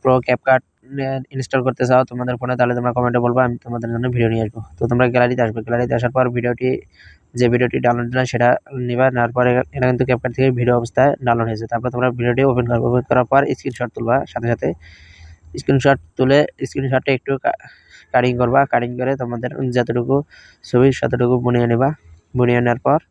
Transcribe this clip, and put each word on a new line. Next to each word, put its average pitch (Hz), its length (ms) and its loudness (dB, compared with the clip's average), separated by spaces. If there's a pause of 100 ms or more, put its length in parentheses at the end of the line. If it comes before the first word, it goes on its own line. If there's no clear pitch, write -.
প্রো 131 140 4
CapCut, 127 440 0
আহ, 135 580 -8 (100)
ইনস্টল 131 320 -2
করতে 127 240 -2
চাও 127 180 4
তোমাদের 123 320 -6
ফোনে, 123 200 -4
তাহলে 123 180 0
তোমরা 120 180 -2
কমেন্টে 120 280 0
বলবা, 120 240 2
আমি 120 180 -2
তোমাদের 117 280 -6
জন্য 117 180 -2
ভিডিও 120 200 0
নিয়ে 113 160 0
আসবো। 107 160 -8 (140)
তো - 140 -6
তোমরা 123 200 2
গ্যালারিতে 123 340 0
আসবে। 113 200 -2
গ্যালারিতে 120 320 -2
আসার 120 220 -2
পর 127 120 2
ভিডিওটি, 123 420 -2 (640)
যে 123 140 2
ভিডিওটি 120 320 2
ডাউনলোড 120 280 0
দিলাম 127 240 -2
সেটা 120 160 2 (320)
নিবা। 123 300 0
নেওয়ার 120 220 -2
পরে 123 180 2 (220)
এটা 127 140 -2
কিন্তু 127 180 0
CapCut 123 300 -2
থেকে 131 160 2
ভিডিও 123 260 0
অবস্থায় 123 340 2 (120)
ডাউনলোড 117 260 0
হয়েছে। 110 180 -6
তারপর 117 240 -4
তোমরা 120 200 -2
ভিডিওটি 120 340 0
ওপেন 127 220 2
করবে। 120 200 -2
ওপেন 123 220 0
করার 127 220 2
পর 135 100 4 (100)
স্ক্রিনশট 123 420 -6
তুলবা 117 240 -2 (100)
সাথে - 220 -8
সাথে। 120 200 -2 (920)
স্ক্রিনশট 139 400 2 (160)
তুলে 131 240 2 (260)
স্ক্রিনশটটা 131 480 -4
একটু 131 260 -4
কা-, - 200 -2 (520)
কাটিং 127 260 2
করবা। 123 300 2
কাটিং 120 300 -2
করে 127 200 -2
তোমাদের 120 340 -6 (200)
যতটুকু 123 460 0 (480)
ছবি 127 320 4
ততটুকু 123 440 0
বুনিয়ে 123 260 0
নিবা। 117 220 2 (480)
বুনিয়ে 123 240 2
নেওয়ার 120 200 0
পর 143 200 0 (100)